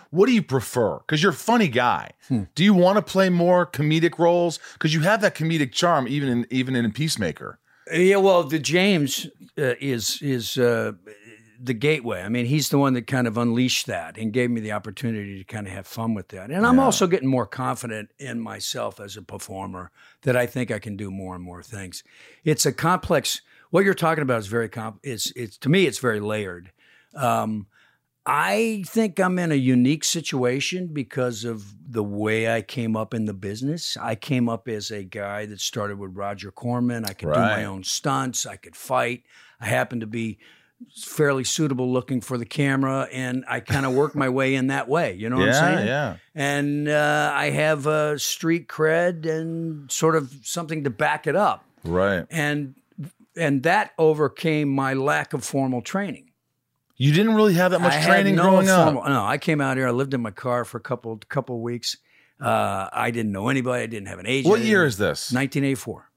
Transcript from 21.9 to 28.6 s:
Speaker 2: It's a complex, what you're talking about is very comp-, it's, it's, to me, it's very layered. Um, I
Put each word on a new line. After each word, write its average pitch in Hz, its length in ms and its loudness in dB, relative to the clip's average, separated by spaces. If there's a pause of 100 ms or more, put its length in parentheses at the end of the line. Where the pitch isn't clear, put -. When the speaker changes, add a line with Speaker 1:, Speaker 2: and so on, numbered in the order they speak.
Speaker 2:
It's 156 220 2
a 143 60 2
complex, 165 680 0 (280)
what 190 160 4
you're 196 80 4
talking 160 280 0
about 127 180 0
is 101 80 -8
very 113 220 -2
comp-, 110 340 -12
it's, 120 320 -6
it's, 113 240 -12
to 127 100 -2
me, 185 160 6
it's 123 140 -2
very 110 200 0
layered. 98 520 -6 (440)
Um, 110 520 -2 (580)
I 196 640 0